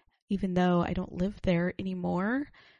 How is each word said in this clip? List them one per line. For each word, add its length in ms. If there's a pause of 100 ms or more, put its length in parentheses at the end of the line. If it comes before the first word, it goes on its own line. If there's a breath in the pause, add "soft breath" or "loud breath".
(300 soft breath)
Even 240
though 260
I 140
don't 260
live 220
there 360
anymore, 720 (320 soft breath)